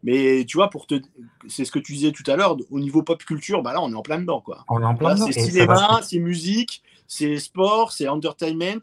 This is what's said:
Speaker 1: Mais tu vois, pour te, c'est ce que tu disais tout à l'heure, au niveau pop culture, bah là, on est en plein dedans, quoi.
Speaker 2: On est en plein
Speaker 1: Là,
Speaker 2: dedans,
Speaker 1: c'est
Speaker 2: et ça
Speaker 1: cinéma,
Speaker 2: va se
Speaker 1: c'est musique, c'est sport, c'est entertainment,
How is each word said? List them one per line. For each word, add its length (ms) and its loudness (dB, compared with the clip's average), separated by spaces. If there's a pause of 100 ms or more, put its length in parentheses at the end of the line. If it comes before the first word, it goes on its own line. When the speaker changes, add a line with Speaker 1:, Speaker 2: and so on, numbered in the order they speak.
Speaker 1:
Mais 420 2
tu 120 -6
vois, 120 4
pour 160 -16
te, 160 -2 (460)
c'est 180 -6
ce 60 -12
que 80 -2
tu 140 -12
disais 180 0
tout 200 -8
à 40 2
l'heure, 200 2 (140)
au 100 -6
niveau 220 2
pop 220 -2
culture, 400 -4
bah 100 -6
là, 80 -2
on 100 -4
est 40 -6
en 80 -8
plein 160 -4
dedans, 220 -4
quoi. 280 -16
Speaker 2:
On 100 0
est 60 0
en 100 2
plein 140 0
Speaker 1:
Là, 60 6
Speaker 2:
dedans, 100 2
Speaker 1:
c'est 140 -2
Speaker 2:
et 40 2
ça 60 0
Speaker 1:
cinéma, 240 6
Speaker 2:
va 300 4
se 60 -12
Speaker 1:
c'est 100 -2
musique, 640 -2 (240)
c'est 300 -4
sport, 540 0
c'est 160 -4
entertainment, 760 -4